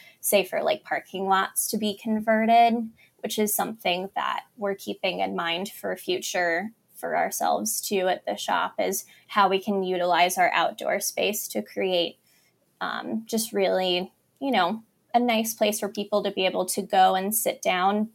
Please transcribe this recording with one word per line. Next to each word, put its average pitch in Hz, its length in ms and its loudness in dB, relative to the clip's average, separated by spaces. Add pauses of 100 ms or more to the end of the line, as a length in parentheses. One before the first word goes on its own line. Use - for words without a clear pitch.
(200)
say, 196 240 2
for, 165 180 -4
like, 156 220 0
parking 180 440 -6
lots - 400 0
to 220 100 -4
be 208 180 -2
converted, 226 920 2 (320)
which - 160 -4
is 208 160 2
something 185 600 -2
that - 280 -2 (160)
we're 202 160 -2
keeping 190 460 -4
in 196 140 -2
mind 175 360 -2
for 185 260 -6
future 180 760 -2 (220)
for 165 220 -4
ourselves 175 640 0
too 185 280 0
at - 180 -2
the 214 100 -4
shop, 180 420 -2
is 190 280 -2 (220)
how 196 200 4
we 190 100 2
can 196 240 -2
utilize 180 540 2
our 180 160 4
outdoor - 480 0
space - 480 -2
to 214 140 -4
create, 185 560 -2 (640)
um, - 460 -4
just 220 260 -2
really, 185 600 0 (280)
you 277 100 -2
know, 202 320 0 (340)
a 240 40 6
nice 226 340 2
place 214 240 0
for 202 100 -4
people 208 360 -2
to 202 80 0
be 185 120 0
able 185 220 0
to 202 160 -4
go 190 320 6
and 190 200 0
sit - 280 -2
down, 196 520 2